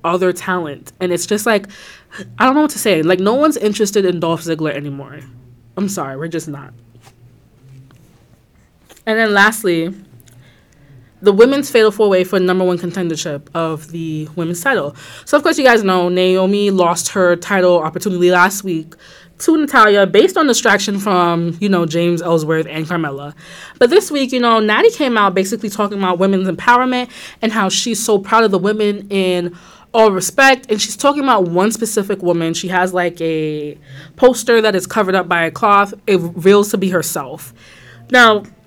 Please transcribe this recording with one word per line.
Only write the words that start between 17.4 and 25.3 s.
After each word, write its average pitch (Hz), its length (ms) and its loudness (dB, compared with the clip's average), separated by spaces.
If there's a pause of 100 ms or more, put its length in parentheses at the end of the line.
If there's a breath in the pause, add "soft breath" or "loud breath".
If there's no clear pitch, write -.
opportunity 175 520 -2
last 185 340 2
week 165 300 -8 (440 loud breath)
to 330 180 2
Natalya 214 500 4
based 220 300 4
on 320 100 2
distraction 202 520 0
from, 175 640 0
you 202 80 -2
know, 180 160 2
James 170 380 -2
Ellsworth 160 440 0
and 156 200 -8
Carmella. 147 480 -6 (440 loud breath)
But 240 120 4
this 370 200 2
week, 269 220 -2
you 254 80 0
know, 226 200 2
Natty 214 300 2
came 254 280 0
out 196 160 2